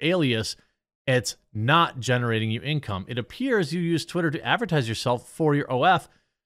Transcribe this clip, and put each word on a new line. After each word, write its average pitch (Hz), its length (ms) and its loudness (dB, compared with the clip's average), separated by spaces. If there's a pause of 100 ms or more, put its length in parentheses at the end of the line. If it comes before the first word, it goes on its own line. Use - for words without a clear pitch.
alias, 143 540 0 (520)
it's 127 280 0 (180)
not 131 460 2
generating 113 520 0
you 113 100 -4
income. 113 460 -4
It 120 100 -6
appears 196 560 -2
you 175 80 -2
use 170 240 0
Twitter 170 240 -2
to 139 160 -6
advertise 156 420 0
yourself 113 400 -2
for 151 280 2
your 143 160 -2
O 131 120 0
F, 175 240 4 (380)